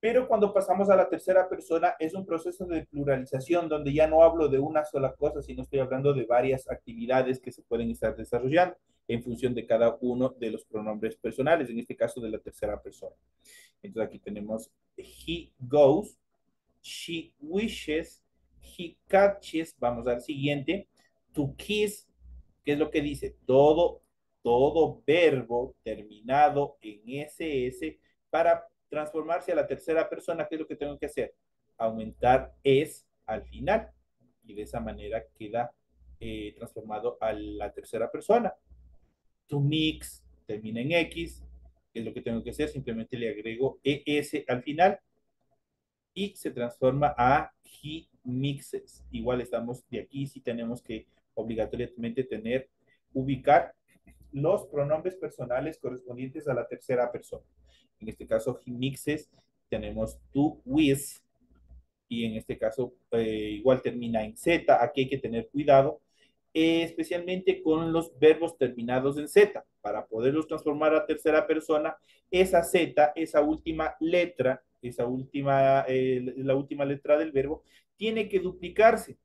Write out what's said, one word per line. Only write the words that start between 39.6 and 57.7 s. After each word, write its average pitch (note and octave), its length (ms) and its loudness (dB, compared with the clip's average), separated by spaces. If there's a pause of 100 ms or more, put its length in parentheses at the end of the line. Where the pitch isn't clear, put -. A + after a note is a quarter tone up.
mix, D#3 640 -2 (220)
termina G#2+ 340 -8
en C#3 120 -2
X. E3+ 500 -2 (500)
¿Qué A#2 60 -12
es A2+ 60 -8
lo A2+ 100 -10
que B2 80 -10
tengo A#2 220 -4
que A#2+ 60 -8
hacer? D3+ 180 -4
Simplemente A#2+ 500 -8
le A#2 100 -4
agrego A2+ 540 -4
E C#3+ 240 -2
S D3 400 -2
al B2+ 160 -2
final. F3 380 2 (1120)
Y G3+ 220 -6
se - 160 -8
transforma C3 680 0
a B2+ 340 4 (300)
he D#3 240 -12 (160)
mixes. C3+ 880 -6
Igual B2 300 -2
estamos A#2 500 -6
de A2+ 100 -8
aquí, C#3 260 -10
sí C3 140 -14
tenemos A#2 400 -6
que - 260 -12 (280)
obligatoriamente A#2 880 -6
tener, A#2 460 -6 (420)
ubicar C#3 600 2 (580)
los D#3+ 360 0
pronombres D#3 480 -2
personales C#3+ 600 -6
correspondientes B2+ 720 -10
a C3 60 0
la A#2+ 120 -4
tercera B2 460 -2
persona. - 320 -14 (560)